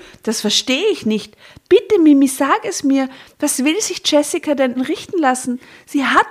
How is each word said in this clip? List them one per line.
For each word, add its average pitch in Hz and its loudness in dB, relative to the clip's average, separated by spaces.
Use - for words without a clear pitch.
Das 220 -6
verstehe 262 -2
ich - -6
nicht. 214 -4
Bitte, 392 4
Mimi, 285 6
sag 285 -2
es - -6
mir. 269 0
Was 285 -2
will 320 0
sich 381 -6
Jessica 294 0
denn 254 -2
richten 320 -6
lassen? 254 -2
Sie 277 -2
hat 427 2